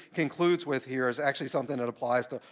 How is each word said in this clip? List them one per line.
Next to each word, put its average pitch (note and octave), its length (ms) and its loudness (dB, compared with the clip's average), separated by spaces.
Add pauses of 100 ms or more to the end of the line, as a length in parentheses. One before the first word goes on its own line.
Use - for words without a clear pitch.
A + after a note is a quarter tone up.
(140)
concludes E3+ 520 2
with C#3 200 -2
here B2+ 240 0
is A#2+ 100 -4
actually C#3 300 0
something C#3+ 280 -2
that A#2+ 120 0
applies A#2+ 380 0
to B2 120 -8 (120)